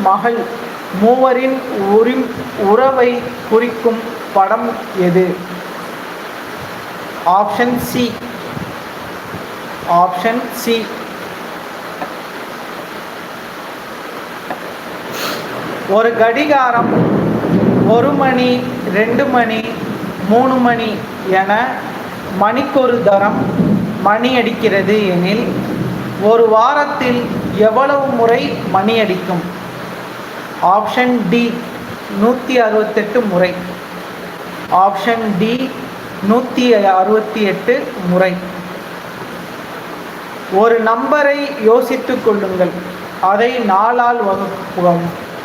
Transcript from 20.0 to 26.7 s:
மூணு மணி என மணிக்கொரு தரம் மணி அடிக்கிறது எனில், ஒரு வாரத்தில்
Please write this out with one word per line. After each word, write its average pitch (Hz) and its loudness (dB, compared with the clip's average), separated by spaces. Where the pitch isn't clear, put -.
மூணு 254 4
மணி 233 2
என 202 2
மணிக்கொரு 247 2
தரம் 202 4
மணி 226 2
அடிக்கிறது 208 2
எனில், 180 2
ஒரு 226 6
வாரத்தில் 247 2